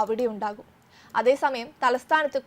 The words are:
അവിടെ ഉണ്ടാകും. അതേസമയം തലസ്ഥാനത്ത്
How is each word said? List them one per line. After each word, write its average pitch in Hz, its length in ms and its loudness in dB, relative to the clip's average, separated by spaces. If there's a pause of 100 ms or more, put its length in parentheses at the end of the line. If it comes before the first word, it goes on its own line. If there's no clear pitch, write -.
അവിടെ 220 320 -2
ഉണ്ടാകും. 208 340 -10 (520)
അതേസമയം 262 480 2 (160)
തലസ്ഥാനത്ത് 269 640 0